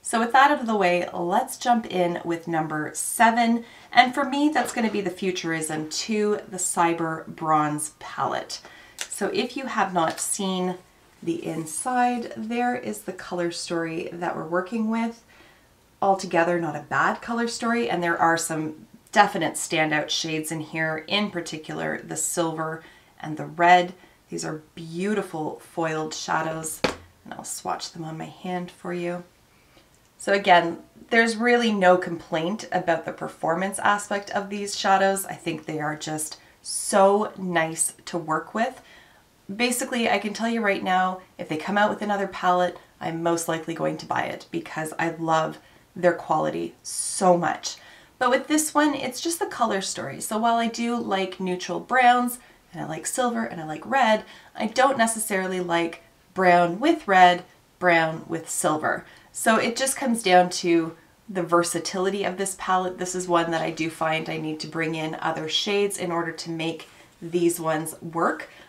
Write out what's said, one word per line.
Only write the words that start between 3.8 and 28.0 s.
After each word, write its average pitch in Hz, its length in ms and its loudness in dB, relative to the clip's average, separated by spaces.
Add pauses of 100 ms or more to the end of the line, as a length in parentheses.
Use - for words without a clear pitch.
And 247 200 4
for 285 120 0
me, 285 240 2
that's 254 240 0
gonna 226 180 0
be 202 120 -2
the 180 80 -4
Futurism 160 800 -4
two, 208 580 0
the 185 80 -10
Cyber 170 720 0
Bronze 151 640 0 (100)
palette. - 600 -6 (360)
So - 320 -6
if - 280 -4
you 269 100 -6
have 202 280 -2
not 165 240 0
seen 185 600 -2 (460)
the 165 220 -4
inside, 240 920 -2
there 240 380 -2
is 220 280 -8
the 185 100 -8
color 175 400 -4
story 165 600 -4
that 175 220 -4
we're 160 100 -6
working 185 460 -2
with. 226 320 -2 (800)
Altogether, 180 580 2
not 160 160 -4
a 147 60 -8
bad 160 420 0
color 233 240 -2
story, 233 420 -2
and 175 140 0
there 170 160 0
are 165 180 4
some 156 520 -6 (240)
definite 196 420 4
standout 151 560 0
shades 156 400 -4
in 165 80 -4
here, 160 480 -4
in 208 240 0
particular 156 720 -6
the 160 140 -10
silver 160 640 -2 (380)
and 151 160 -8
the 147 100 -8
red. 175 480 6 (360)
These 165 140 -8
are 156 200 -8 (100)
beautiful 170 840 -4
foiled 156 520 -4
shadows, 160 680 -4 (440)
and - 80 -14
I'll - 120 -14
swatch - 480 -8
them 170 100 -12